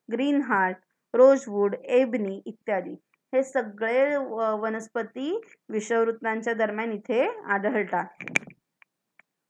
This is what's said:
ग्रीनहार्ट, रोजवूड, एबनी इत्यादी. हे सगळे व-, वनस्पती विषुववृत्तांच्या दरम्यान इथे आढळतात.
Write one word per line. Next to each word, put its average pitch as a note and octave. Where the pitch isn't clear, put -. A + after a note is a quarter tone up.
ग्रीनहार्ट, A3+
रोजवूड, A3+
एबनी A3
इत्यादी. G3
हे C4
सगळे B3
व-, A3+
वनस्पती A3+
विषुववृत्तांच्या A3+
दरम्यान A3
इथे C4
आढळतात. G#3